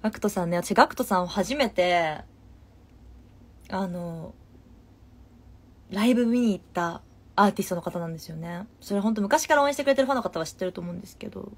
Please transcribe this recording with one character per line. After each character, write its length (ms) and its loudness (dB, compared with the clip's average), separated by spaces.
ガ 80 0
ク 100 -10
ト 100 0
さ 160 -2
ん 40 -4
ね、 80 0
私 160 -2
ガ 140 8
ク 80 -10
ト 80 -4
さ 140 2
ん 60 2
を 40 -4
初 260 -2
め 160 0
て、 540 0
あ 180 -2
の、 460 -8
ラ 140 2
イ 100 6
ブ 100 4
見 140 2
に 140 4
行 80 -4
っ 120 -20
た 280 -2
ア 120 6
ー 40 4
テ 120 -4
ィ 20 -2
ス 40 -12
ト 60 -2
の 60 -6
方 180 -6
な 80 -6
ん 60 -8
で 60 -12
す 100 -18
よ 60 -12
ね。 320 -10
そ 140 -8
れ 80 0
ほ 80 0
ん 40 0
と 80 -2
昔 260 2
か 80 4
ら 80 6
応 40 4
援 60 0
し 40 -6
て 60 -4
く 40 0
れ 80 4
て 60 2
る 40 4
フ 60 -2
ァ 20 2
ン 40 2
の 60 -4
方 160 -6
は 60 -2
知 80 -12
っ 20 -18
て 100 -6
る 60 -4
と 100 -12
思 100 -10
う 20 -10
ん 80 -10
で 60 -16
す 100 -20
け 120 -12
ど。 280 -14